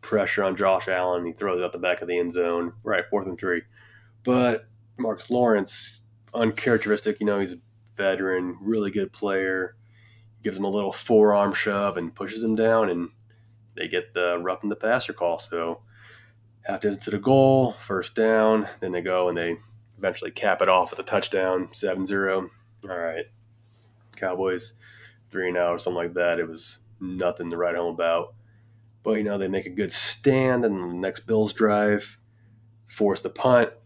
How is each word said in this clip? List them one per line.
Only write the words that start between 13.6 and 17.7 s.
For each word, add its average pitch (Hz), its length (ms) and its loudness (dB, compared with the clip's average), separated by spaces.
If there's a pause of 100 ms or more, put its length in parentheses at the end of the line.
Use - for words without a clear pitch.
they 85 140 -6
get 90 240 -4
the 87 260 0
roughing 92 300 -4
the 101 80 -4
passer 120 340 0
call. 85 260 -2
So 82 440 -6 (840)
half - 160 -8
distance 101 260 -4
to 107 60 -6
the 104 60 -2
goal, 135 560 6